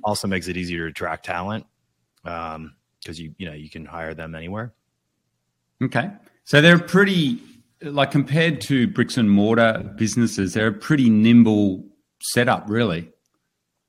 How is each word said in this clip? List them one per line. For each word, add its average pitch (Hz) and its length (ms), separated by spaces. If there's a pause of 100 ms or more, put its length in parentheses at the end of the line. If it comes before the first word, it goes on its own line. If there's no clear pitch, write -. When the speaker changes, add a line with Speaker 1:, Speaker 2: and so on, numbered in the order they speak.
Speaker 1:
also 104 240
makes 92 200
it 90 100
easier 87 280
to 80 60
attract 80 340
talent, 95 400 (600)
um, 80 500 (300)
'cause 80 140
you, 78 180
you 95 80
know, 80 80
you 76 160
can 80 160
hire 80 280
them 80 200
anywhere. 98 400 (1080)
Speaker 2:
Okay. 131 280 (360)
So 143 160
they're 170 180
pretty, 175 600 (420)
like, 143 300
compared 147 500
to 127 260
bricks 120 300
and 113 120
mortar 113 680
businesses, 110 560
they're 110 140
a 110 60
pretty 135 360
nimble 107 760 (360)
setup, 120 460
really. 104 420 (800)